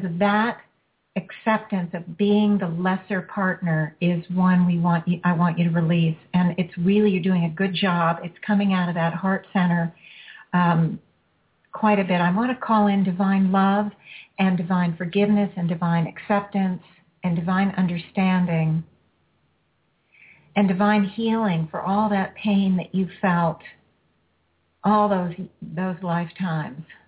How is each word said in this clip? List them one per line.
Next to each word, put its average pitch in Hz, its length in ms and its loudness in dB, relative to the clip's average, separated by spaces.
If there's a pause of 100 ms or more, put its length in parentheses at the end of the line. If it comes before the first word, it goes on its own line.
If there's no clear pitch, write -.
(200)
that 208 400 0 (580)
acceptance 208 760 -4
of 165 240 -12
being 208 400 4
the 180 100 -2
lesser 185 540 -2
partner 175 800 -2
is 175 220 0 (100)
one 180 340 4
we 175 100 2
want 170 300 0
you, 175 160 0
I 180 100 2
want 170 240 2
you 175 60 0
to 170 100 2
release. 165 440 2 (160)
And 180 240 2
it's 175 200 -6
really, 202 340 2
you're 180 120 -2
doing 180 220 0
a 165 40 -2
good 190 240 -4
job. 170 500 0
It's 170 120 -14 (100)
coming 202 280 2
out 180 160 0
of 165 60 -4
that 165 180 0
heart 190 400 -2
center, 175 420 0 (580)
um, 170 460 2 (720)
quite 208 280 2
a 196 40 0
bit. 180 180 0
I 175 100 2
want 233 200 0
to 254 140 -8
call 214 220 2
in 196 160 2
divine 190 480 0
love 196 360 2 (500)
and 185 200 2
divine 175 400 -2
forgiveness 202 580 0
and 170 140 -2
divine 170 360 0
acceptance 196 800 -4 (400)
and 175 120 -2
divine 185 420 -2
understanding 175 1080 0 (1700)
and 202 100 4
divine 202 380 2
healing 214 640 -2
for 175 100 -8
all 208 280 0
that 196 260 -2
pain 196 420 0
that - 160 -6
you 185 140 0 (140)
felt 175 380 0 (1200)
all 208 260 2
those, 180 240 -2 (280)
those 175 400 -6
lifetimes. 170 840 -6 (240)